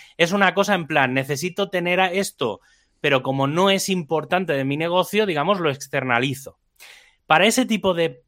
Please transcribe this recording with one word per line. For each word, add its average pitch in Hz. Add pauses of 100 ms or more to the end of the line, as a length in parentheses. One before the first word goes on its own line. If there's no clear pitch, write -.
(180)
es 165
una 196
cosa 196
en 170
plan, 135
"Necesito 147
tener 180
a 185
esto, 175 (400)
pero 139
como 135
no 175
es 196
importante 170
de 135
mi 139
negocio, 175
digamos, 180
lo 160
externalizo". 131 (680)
Para 160
ese 240
tipo 202
de 165